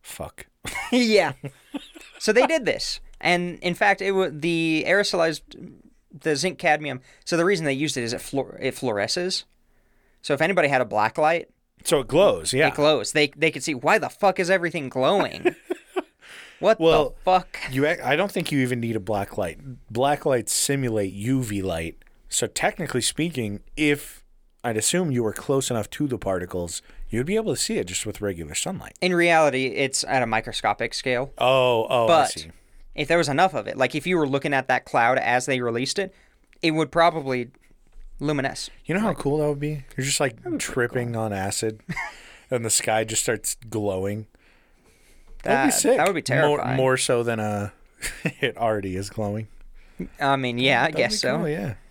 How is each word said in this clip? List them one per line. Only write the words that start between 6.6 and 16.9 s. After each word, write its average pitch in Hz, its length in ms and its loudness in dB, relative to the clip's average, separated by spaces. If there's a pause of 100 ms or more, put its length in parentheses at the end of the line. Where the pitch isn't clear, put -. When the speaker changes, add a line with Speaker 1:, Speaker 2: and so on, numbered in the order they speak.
Speaker 2:
cadmium, 151 400 0 (240)
so 175 120 0
the 165 80 4
reason 180 220 2
they 139 60 2
used 139 240 -2
it 120 80 -2
is 117 80 -4
it 110 80 -6
fluor-, - 420 -6
it 127 140 -2
fluoresces. 127 680 -2 (800)
So - 100 -2
if 135 80 0
anybody 170 280 4
had 135 120 4
a 127 40 2
black 107 340 0
light, 160 300 2 (340)
Speaker 1:
So 156 180 2
it 127 60 -6
glows, 123 480 4
yeah. 151 140 4
Speaker 2:
it - 60 -2
glows. 147 360 2
They, 151 260 2
they 156 140 2
could 139 140 -8
see, 160 100 -2
"Why 151 240 2
the 139 120 -2
fuck 190 280 2
is 175 100 0
everything 170 400 0
glowing?" 156 720 0
Speaker 1:
<laughs> - 40 -20 (960)
Speaker 2:
What 208 200 4
Speaker 1:
Well, 160 300 6